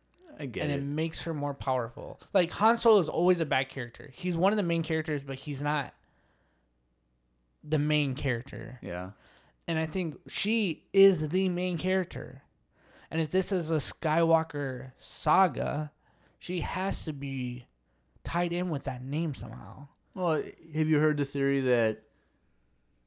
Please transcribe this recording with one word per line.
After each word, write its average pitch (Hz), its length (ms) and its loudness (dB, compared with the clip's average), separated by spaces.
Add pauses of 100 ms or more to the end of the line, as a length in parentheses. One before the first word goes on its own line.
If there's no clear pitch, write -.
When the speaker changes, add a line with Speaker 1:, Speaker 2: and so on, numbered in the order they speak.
(380)
Speaker 1:
I 151 80 -6
get 127 180 -6
Speaker 2:
And 147 80 -2
Speaker 1:
it. 139 80 -2
Speaker 2:
it - 20 -4
makes 156 400 -4
her 165 120 -4
more 143 200 -4
powerful. 117 640 -4 (140)
Like, 175 200 2
Han 226 240 4
Solo 220 200 8
is 160 100 2
always 175 320 4
a 156 60 0
bad 135 220 0
character. - 460 -10
He's 175 220 -2
one 185 160 4
of 214 40 0
the 208 60 2
main 170 200 0
characters, 160 400 -2
but 135 160 -8
he's 139 240 -8
not 147 320 -2 (1700)
the 151 140 0
main 147 360 2
character. 117 680 -6
Speaker 1:
Yeah. 90 300 -6 (540)
Speaker 2:
And 165 120 -2
I 160 80 0
think 165 320 -4 (100)
she 208 640 0
is 190 380 6
the 185 180 2
main 180 300 -2
character. 180 640 -4 (680)
And 160 100 0
if 151 100 -2
this 180 200 0
is 170 200 0
a 160 60 2
Skywalker 151 1200 0
saga, 151 920 2 (480)
she 175 220 -6
has 185 460 -4
to 156 60 -2
be 131 540 -6 (560)
tied 175 300 -2
in 180 180 -2
with 143 140 -4
that 127 180 -6
name 147 320 -2
somehow. - 540 -12 (260)
Speaker 1:
Well, 165 280 0 (320)
have 156 140 2
you 156 100 4
heard 151 180 4
the 147 80 0
theory 139 380 0
that, 117 400 2 (1040)